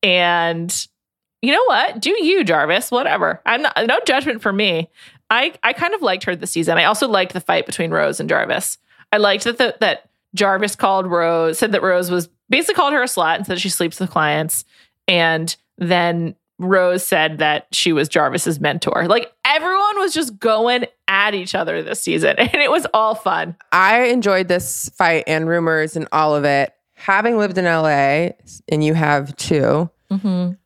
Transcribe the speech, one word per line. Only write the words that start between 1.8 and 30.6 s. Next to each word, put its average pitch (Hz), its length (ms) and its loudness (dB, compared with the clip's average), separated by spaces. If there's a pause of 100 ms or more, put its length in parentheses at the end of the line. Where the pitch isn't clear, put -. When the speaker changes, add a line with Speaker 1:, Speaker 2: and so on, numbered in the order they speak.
Speaker 1:
Do 240 100 -2
you, 370 320 2
Jarvis? 170 480 0
Whatever. 185 560 -2
I'm 233 160 0
not, - 240 0
no 254 180 2
judgment 269 380 0
for 208 100 0
me. 185 380 -2 (400)
I, 247 320 0
I 233 100 2
kind 349 220 -2
of 392 80 -4
liked 190 220 -2
her 185 100 -2
this 156 160 -10
season. 165 280 0
I 170 80 4
also 214 200 2
liked 190 260 0
the 185 80 -8
fight 170 240 -2
between 165 280 -6
Rose 151 260 -2
and 151 100 -6
Jarvis. - 480 -2 (360)
I 214 60 2
liked 202 260 2
that 233 140 -4
the, 240 200 0
that - 320 -2 (240)
Jarvis 196 400 0
called 190 320 0
Rose, 170 540 0
said 220 120 0
that 202 120 0
Rose 180 260 0
was, 180 180 -2 (200)
basically 320 260 0
called 285 180 2
her 285 100 0
a 254 40 -2
slut 165 300 0
and 196 100 -6
said 185 140 -4
she 196 80 -4
sleeps 170 320 -4
with 185 100 -4
clients. 151 540 0 (420)
And 165 480 2 (240)
then 170 560 0 (240)
Rose 185 480 2
said 160 320 0
that 151 340 -2
she - 220 0
was 151 140 2
Jarvis's 147 520 0
mentor. 165 480 -2
Like, - 240 2 (140)
everyone 370 520 0
was 381 140 0
just 254 260 -4
going 233 460 0 (240)
at 196 260 2
each 185 200 -6
other 165 280 -2
this 160 200 -8
season, 160 320 0
<laughs> - 40 -8
and 247 180 0
it 285 140 2
was 302 220 0
all 220 220 2
fun. 170 420 -4 (160)
Speaker 2:
I 214 360 4
enjoyed 196 400 0
this - 420 -2
fight 165 360 2
and 160 220 0
rumors 160 480 0
and 156 160 -4
all 156 240 2
of 147 80 0
it. 139 300 2 (200)
Having 214 440 0
lived 202 180 0
in 185 80 0
L 165 240 2
A, 143 480 2 (320)
and 151 160 0
you 151 80 2
have 147 440 0
too, 151 520 0 (220)
Speaker 1:
Mm-hmm. 185 420 -2 (140)